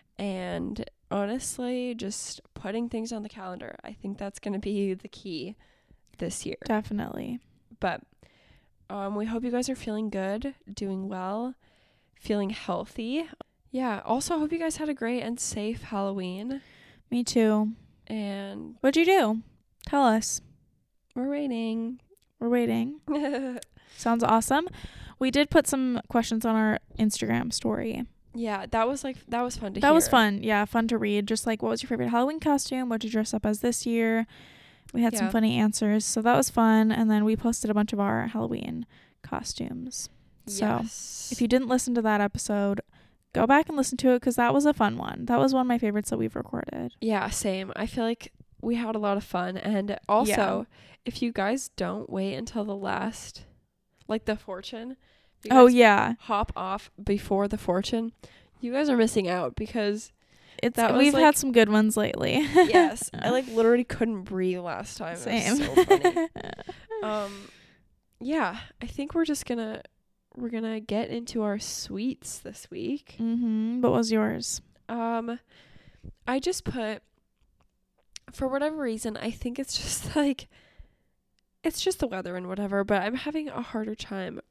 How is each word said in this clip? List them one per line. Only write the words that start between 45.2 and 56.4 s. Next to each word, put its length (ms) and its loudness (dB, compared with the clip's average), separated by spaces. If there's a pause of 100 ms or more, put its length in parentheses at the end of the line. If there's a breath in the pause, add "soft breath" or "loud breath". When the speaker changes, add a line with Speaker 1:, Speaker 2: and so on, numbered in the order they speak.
Speaker 2:
That 140 4
was 140 4
one 80 4
of 60 0
my 100 2
favorites 320 0
that 80 -2
we've 180 -2
recorded. 640 -6
Speaker 1:
Yeah, 300 0
same. 460 -4
I 100 -6
feel 180 -4
like 300 -4 (280)
we 140 -2
had 200 -2
a 40 -4
lot 180 0
of 60 -4
fun. 340 -4
And 400 -2 (120)
also, 240 4
Speaker 2:
Yeah. 300 2 (420 soft breath)
Speaker 1:
if 160 -6
you 100 0
guys 380 -2
don't 400 -6
wait 260 -4
until 300 -6
the 100 -6
last, 720 -6 (600)
like, 180 -4
the 100 0
fortune, 640 -12 (420)
if 120 -4
you 60 10
Speaker 2:
Oh, 100 12
Speaker 1:
guys 80 8
Speaker 2:
yeah. 460 8
Speaker 1:
hop 340 -2